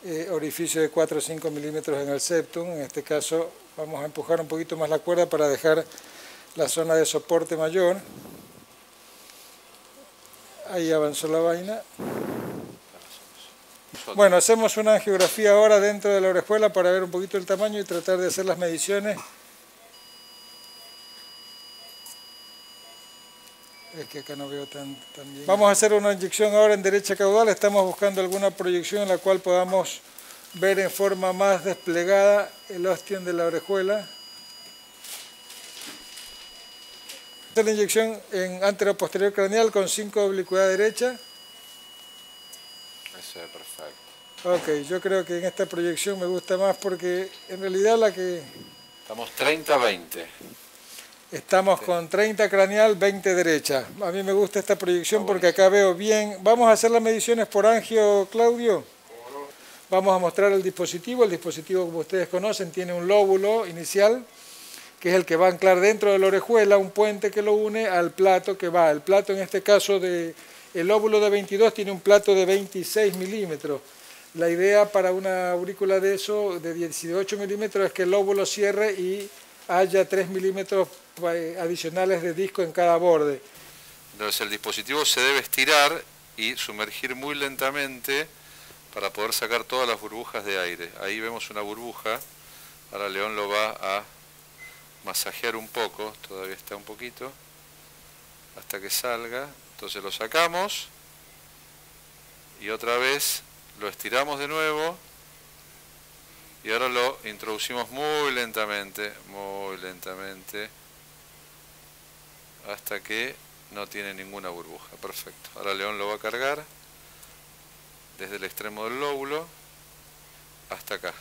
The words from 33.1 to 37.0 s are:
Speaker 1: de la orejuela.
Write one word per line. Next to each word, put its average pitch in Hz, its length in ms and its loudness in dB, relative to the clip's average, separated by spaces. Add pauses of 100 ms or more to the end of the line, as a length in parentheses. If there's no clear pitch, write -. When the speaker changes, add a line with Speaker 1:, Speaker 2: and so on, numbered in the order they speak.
Speaker 1:
de 175 100 -4
la 170 100 0
orejuela. 190 640 -2 (3500)